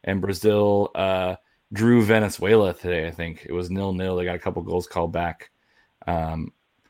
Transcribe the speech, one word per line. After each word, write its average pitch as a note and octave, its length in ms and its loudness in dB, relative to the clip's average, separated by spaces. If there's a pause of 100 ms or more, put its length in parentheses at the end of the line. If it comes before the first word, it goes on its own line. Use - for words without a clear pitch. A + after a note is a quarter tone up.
and G2 160 -2
Brazil, G2+ 720 2
uh, F#2 400 -2 (380)
drew A#2 320 4
Venezuela G#2 680 4
today, F2 320 -4
I E2 60 -6
think. E2 380 -10
It - 20 -8
was F2 180 -6
nil-nil. F#2+ 460 -4
They F2+ 80 -2
got F2+ 120 -4
a F2 40 -10
couple F#2 220 -6
goals F2 260 -4
called E2+ 240 -4
back. E2+ 380 -6 (580)
Um, D#2+ 460 -4 (360)